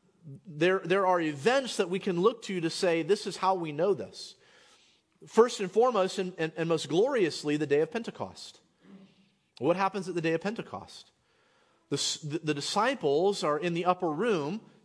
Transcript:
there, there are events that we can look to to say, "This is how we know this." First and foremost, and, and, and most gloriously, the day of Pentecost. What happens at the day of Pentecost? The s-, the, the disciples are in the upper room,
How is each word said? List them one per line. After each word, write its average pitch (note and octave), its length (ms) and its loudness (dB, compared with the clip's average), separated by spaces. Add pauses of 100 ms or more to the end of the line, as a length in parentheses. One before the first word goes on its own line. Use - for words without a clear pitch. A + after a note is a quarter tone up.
(480)
there, F3+ 380 2
there F#3+ 200 2
are F3+ 140 4
events E3+ 580 0
that F#3 120 -2
we F#3+ 100 -2
can F3+ 220 -2
look A#3 220 2
to F#3 180 -4
to D#3+ 80 0
say, E3 340 2
"This G3+ 240 0
is F3 80 -6
how F#3+ 200 2
we D#3+ 180 -4
know F3+ 200 2
this." G2 420 -10 (920)
First A#3 320 4
and F#3 100 -2
foremost, G#3+ 480 2
and, F#3 200 -4
and, D#3+ 180 -2
and E3 140 -2
most D#3 180 0
gloriously, E3 680 2
the D3 100 -2
day C#3+ 140 4
of D#3+ 100 0
Pentecost. - 680 -10 (1000)
What D#3+ 160 2
happens F#3+ 320 -2
at F3 80 -6
the E3+ 60 -2
day D#3+ 100 0
of E3 80 0
Pentecost? E3+ 680 -10 (840)
The C#3+ 60 -2
s-, - 180 -4
the, D3+ 220 -8
the D3+ 160 -2
disciples F#3 880 2
are D3+ 160 0
in E3+ 160 -2
the E3+ 100 -2
upper F3+ 240 2
room, F3 520 -2 (240)